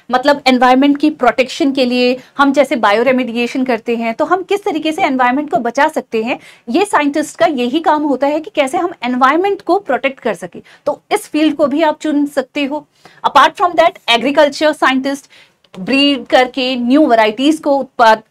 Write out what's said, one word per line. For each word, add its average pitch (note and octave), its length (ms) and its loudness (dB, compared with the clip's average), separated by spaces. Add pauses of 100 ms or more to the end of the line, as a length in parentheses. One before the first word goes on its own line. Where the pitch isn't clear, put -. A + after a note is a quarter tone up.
(100)
मतलब C#4 360 2
एनवायरनमेंट C4 520 4
की D4+ 120 2
प्रोटेक्शन C4 640 0
के C4+ 120 0
लिए B3 360 0 (180)
हम C4 140 2
जैसे C#4 240 2
बायो G#3+ 260 2
रेमेडिएशन B3 640 -2
करते A#3 320 -4
हैं, A3+ 180 -4
तो D#4 100 -4
हम F4+ 180 -2
किस G4+ 220 -4
तरीके D#4 280 -4
से F4 100 -6
एनवायरनमेंट C4 480 0
को F4+ 60 0
बचा C#4 320 0
सकते B3+ 340 -6
हैं, C4+ 160 -6 (300)
ये C4 160 0
साइंटिस्ट D4 540 -2
का E4 80 2
यही C4 340 -2
काम D4+ 220 0
होता C#4 240 -2
है D4+ 140 -2
कि D#4 140 -12
कैसे C#4+ 240 -2
हम F4 140 -4 (100)
एनवायरनमेंट C#4 600 0
को F4 160 0
प्रोटेक्ट C4 420 -4
कर G#3+ 140 -4
सकें। F3 260 -14 (260)
तो C#4+ 160 -4 (100)
इस G#4 160 -2
फील्ड D4+ 280 0
को D4 100 0
भी C#4+ 160 -2
आप D#4 180 0
चुन D4 260 -2
सकते C#4+ 380 -4
हो। C#4+ 220 -6 (400)
Apart D4 300 2
from F4 200 -2
that, E4 220 2 (100)
एग्रीकल्चर C#4+ 640 2
साइंटिस्ट C#4 580 -2 (500)
ब्रीड C4+ 460 0
करके B3+ 500 0
न्यू B3+ 300 2
वैरायटीज A#3+ 540 2
को C#4 160 0
उत्पाद, A3+ 540 2